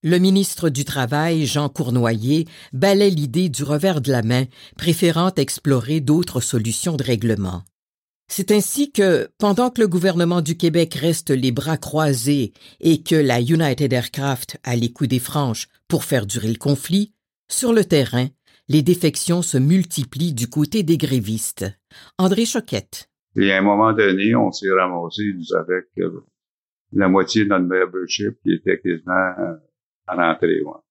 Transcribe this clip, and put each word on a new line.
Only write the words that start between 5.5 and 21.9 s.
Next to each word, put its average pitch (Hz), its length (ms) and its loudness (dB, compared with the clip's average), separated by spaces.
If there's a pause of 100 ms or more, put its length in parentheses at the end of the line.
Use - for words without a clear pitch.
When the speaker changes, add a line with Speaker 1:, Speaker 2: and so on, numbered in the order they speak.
Speaker 1:
d'autres 147 400 0
solutions 120 580 -4
de - 40 -4
règlement. 104 600 -2 (680)
C'est 190 240 -2
ainsi 277 400 0
que, 180 460 2
pendant 214 320 2
que 247 100 -4
le 214 80 4
gouvernement 175 540 2
du 160 160 -4
Québec 165 360 0
reste 156 360 -2
les 131 220 2
bras 156 260 -4
croisés 139 720 -2 (280)
et 160 220 2
que - 140 0
la 131 240 2
United 139 500 0
Aircraft 131 720 -4
a 123 140 -4
les 120 160 -2
coups 139 160 -4
des 127 100 0
franches 123 500 -4 (200)
pour - 160 0
faire 117 220 -2
durer 107 220 -4
le 113 100 -2
conflit, 170 540 -2 (380)
sur 233 220 0
le 220 140 4
terrain, 127 400 2 (420)
les 151 140 4
défections 170 580 2
se 165 160 -2
multiplient 151 800 0
du 120 140 -4
côté 151 340 -2
des 160 160 2
grévistes. 113 680 -4 (540)